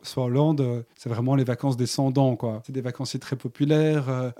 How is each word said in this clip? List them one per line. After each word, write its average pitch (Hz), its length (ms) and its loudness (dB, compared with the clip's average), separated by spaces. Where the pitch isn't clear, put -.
Hollande, 139 440 2
euh, 120 220 -2
c'est - 140 -10
vraiment 120 260 0
les 135 80 4
vacances 123 340 0
des 120 100 0
sans-dents, 131 500 2
quoi. 110 300 -6
C'est 139 60 -12
des 131 100 -6
vacanciers 127 360 -8
très - 160 -6
populaires, 147 760 0
euh, 127 300 -4